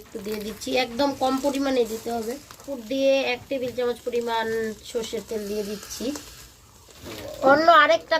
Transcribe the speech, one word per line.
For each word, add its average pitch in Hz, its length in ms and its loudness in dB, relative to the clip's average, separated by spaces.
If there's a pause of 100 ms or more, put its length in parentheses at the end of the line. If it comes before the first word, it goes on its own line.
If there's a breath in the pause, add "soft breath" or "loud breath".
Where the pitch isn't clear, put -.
একটু - 160 -14 (100)
দিয়ে 214 200 -6
দিচ্ছি। 220 240 -10 (140)
একদম 240 260 0 (120)
কম 262 120 2 (100)
পরিমাণে 269 380 2 (100)
দিতে 226 240 -6
হবে। 226 180 -6 (280)
পুর 277 160 -10 (120)
দিয়ে 269 220 4 (200)
এক 247 160 -6
টেবিল 254 280 -4
চামচ 240 300 -2
পরিমাণ 233 400 -2 (440)
সর্ষের 220 380 -6
তেল 214 220 -4
দিয়ে 208 200 -4
দিচ্ছি। 208 340 -10 (1500)
অন্য 302 160 6 (160)
আরেকটা 320 380 4